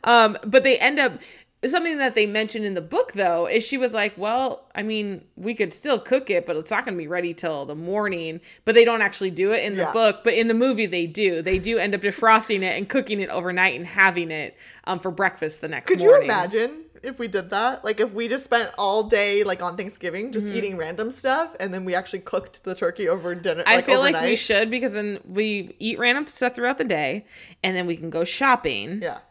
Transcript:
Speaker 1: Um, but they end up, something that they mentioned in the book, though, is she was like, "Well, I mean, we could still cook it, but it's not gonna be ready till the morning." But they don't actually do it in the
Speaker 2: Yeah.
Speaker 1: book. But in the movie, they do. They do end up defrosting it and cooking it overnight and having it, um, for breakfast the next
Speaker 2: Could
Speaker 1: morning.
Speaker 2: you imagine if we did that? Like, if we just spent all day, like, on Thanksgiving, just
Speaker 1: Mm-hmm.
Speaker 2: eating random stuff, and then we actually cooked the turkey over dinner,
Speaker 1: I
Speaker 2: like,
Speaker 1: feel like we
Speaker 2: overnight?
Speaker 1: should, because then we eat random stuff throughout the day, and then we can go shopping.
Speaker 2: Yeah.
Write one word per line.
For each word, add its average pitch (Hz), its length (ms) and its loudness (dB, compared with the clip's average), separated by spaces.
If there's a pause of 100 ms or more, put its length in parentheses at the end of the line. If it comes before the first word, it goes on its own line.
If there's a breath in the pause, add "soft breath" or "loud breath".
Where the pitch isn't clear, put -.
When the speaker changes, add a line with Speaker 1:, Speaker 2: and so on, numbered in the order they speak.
Speaker 1:
Um, 226 320 6 (100)
but 254 160 6
they 262 160 4
end 285 220 2
up, 233 140 2 (540 loud breath)
something 330 300 0
that 262 160 2
they 214 100 4
mentioned 214 400 -2
in 196 80 -4
the 180 80 -4
book, 392 320 -2
though, 175 340 2
is 226 160 0
she 269 140 -4
was 247 160 -2
like, 208 240 -2
"Well, 233 580 -2
I 208 80 -6
mean, 208 440 -6 (100)
we 202 160 -6
could 208 220 -4
still 277 240 0
cook 262 320 -2
it, 175 160 0
but 170 100 -4
it's 156 140 -8
not 220 160 -2
gonna 190 100 -6
be 160 100 -6
ready 175 280 -4
till 151 320 -6
the 147 80 -10
morning." 170 640 -4 (240 loud breath)
But 220 100 2
they 233 120 10
don't 226 160 2
actually 190 280 -2
do 185 220 0
it 226 100 0
in 202 120 -4
the 190 80 -2
Speaker 2:
Yeah. 156 100 -2
Speaker 1:
book. 220 320 2
But 233 80 4
in 226 160 2
the 226 60 2
movie, 226 320 2
they 170 200 -2
do. 170 360 0
They 190 160 0
do 220 200 -2
end 196 160 0
up 190 60 -2
defrosting 220 600 4
it 180 160 -2
and 196 100 -6
cooking 214 320 -2
it 190 80 -4
overnight 180 460 0
and 170 120 -8
having 180 440 2
it, 156 260 -8 (280 loud breath)
um, 185 160 -4
for 185 100 -4
breakfast 165 500 -4
the 160 80 -8
next 143 200 -8
Speaker 2:
Could 370 120 4
Speaker 1:
morning. 453 160 10
Speaker 2:
you 539 80 6
imagine 220 600 -2 (180)
if 262 160 -10
we 233 100 -6
did 185 220 -4
that? 233 340 -2
Like, 214 160 -2
if 214 140 0
we 233 120 -4
just 254 180 -2
spent 233 340 0
all 202 240 2
day, 208 420 2
like, 185 180 -2
on 175 140 -6
Thanksgiving, 196 560 -8
just 208 140 -4
Speaker 1:
Mm-hmm. 202 100 -6
Speaker 2:
eating 202 220 -4
random 185 320 -6
stuff, 294 500 -2
and 185 140 -6
then 185 100 -8
we 185 100 -2
actually 185 260 -4
cooked - 440 -8
the 185 100 -6
turkey 180 320 -2
over 175 280 -2
dinner, 170 320 -2
Speaker 1:
I 226 100 6
Speaker 2:
like, - 80 2
Speaker 1:
feel 262 140 4
like 277 160 4
we 160 60 0
Speaker 2:
overnight? 233 180 2
Speaker 1:
should, 220 320 2
because 240 240 -2
then 208 340 -4
we 202 500 -4
eat 220 200 -4
random 254 280 2
stuff 247 280 -2
throughout 247 240 -2
the 311 60 -2
day, 160 420 -2 (360 loud breath)
and 190 140 -2
then 180 100 -2
we 165 120 -4
can 165 100 -10
go 165 160 -2
shopping. 175 760 0
Speaker 2:
Yeah. 165 160 -6 (120)